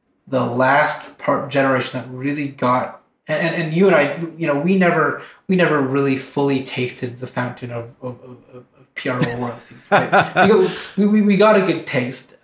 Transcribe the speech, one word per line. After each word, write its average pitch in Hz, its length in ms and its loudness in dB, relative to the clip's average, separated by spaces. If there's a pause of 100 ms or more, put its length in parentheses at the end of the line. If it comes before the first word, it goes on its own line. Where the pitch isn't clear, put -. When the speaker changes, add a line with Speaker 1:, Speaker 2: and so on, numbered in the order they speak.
(280)
Speaker 1:
the 127 180 0
last 131 720 0
part 135 320 -4
generation 135 500 0
that 123 100 -12
really 139 400 -6
got, - 520 -2 (260)
and, 156 200 -2
and, 160 160 -4
and 156 100 -4
you 190 140 4
and 170 80 6
I, 143 220 2 (200)
you 160 100 -4
know, 143 120 0
we 185 180 2
never, 165 440 2 (260)
we 190 80 2
never 156 260 2
really 135 360 0
fully 139 460 -2
tasted 123 560 -8
the 127 80 -10
fountain 123 440 -8
of, 117 200 -10 (100)
of, 123 220 -12
of, 123 140 -20 (160)
of, 127 120 -20 (120)
of - 180 -20
P - 140 -8
R 127 80 -2
O 123 200 -2
royalties. - 440 -10 (100)
Right? - 180 2
Speaker 2:
<laughs> - 260 2
Speaker 1:
We 190 120 4
got, 185 500 0
we, 202 100 4
we, 214 140 4
we 202 160 4
got 208 180 6
a 190 100 2
good - 220 -2
taste. 123 560 -6